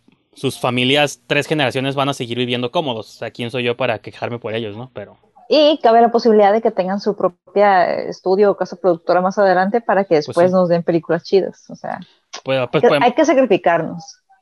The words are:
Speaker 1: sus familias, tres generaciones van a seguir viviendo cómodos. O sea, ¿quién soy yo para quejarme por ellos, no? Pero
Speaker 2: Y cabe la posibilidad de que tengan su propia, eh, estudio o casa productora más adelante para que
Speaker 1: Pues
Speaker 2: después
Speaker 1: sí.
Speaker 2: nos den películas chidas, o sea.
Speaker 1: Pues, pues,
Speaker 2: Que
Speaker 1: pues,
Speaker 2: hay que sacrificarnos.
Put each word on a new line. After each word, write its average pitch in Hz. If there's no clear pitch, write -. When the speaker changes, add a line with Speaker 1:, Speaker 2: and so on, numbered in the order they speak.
Speaker 1:
sus -
familias, 131
tres 143
generaciones 135
van 139
a 139
seguir 120
viviendo 123
cómodos. 127
O -
sea, 117
¿quién 120
soy 127
yo 120
para 120
quejarme 117
por 110
ellos, 110
no? 123
Pero 101
Speaker 2:
Y 294
cabe 233
la 233
posibilidad 214
de 226
que 226
tengan 190
su 202
propia, 190
eh, -
estudio 190
o 185
casa 185
productora 175
más 185
adelante 196
para 196
que 170
Speaker 1:
Pues 147
Speaker 2:
después 170
Speaker 1:
sí. 180
Speaker 2:
nos 185
den 170
películas 165
chidas, -
o -
sea. -
Speaker 1:
Pues, 131
pues, 156
Speaker 2:
Que 240
Speaker 1:
pues, -
Speaker 2:
hay 240
que 311
sacrificarnos. 180